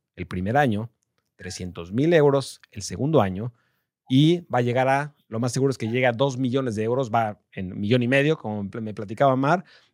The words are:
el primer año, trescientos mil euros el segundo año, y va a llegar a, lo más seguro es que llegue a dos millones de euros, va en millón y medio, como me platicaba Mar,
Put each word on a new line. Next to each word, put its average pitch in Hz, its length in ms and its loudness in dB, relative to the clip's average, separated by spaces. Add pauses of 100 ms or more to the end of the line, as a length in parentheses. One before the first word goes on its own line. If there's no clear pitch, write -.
(160)
el 85 120 -10
primer 92 280 -4
año, 120 360 0 (440)
trescientos 90 560 -12
mil 143 220 2
euros 143 560 4
el 101 140 -14
segundo 107 380 0
año, 98 300 -2 (560)
y 156 340 4
va 123 180 -2
a - 20 2
llegar 123 260 2
a, 143 280 0 (140)
lo 110 100 -6
más 123 120 -2
seguro 135 200 0
es - 80 -6
que 113 80 -4
llegue 123 180 0
a 123 60 4
dos 123 260 0
millones 127 380 -2
de 110 80 -2
euros, 120 280 -2
va 110 300 -2 (100)
en 98 280 -10
millón 117 240 2
y 120 40 -2
medio, 139 300 2
como 104 320 -6 (120)
me 107 120 -10
platicaba 113 420 2
Mar, 143 300 2 (280)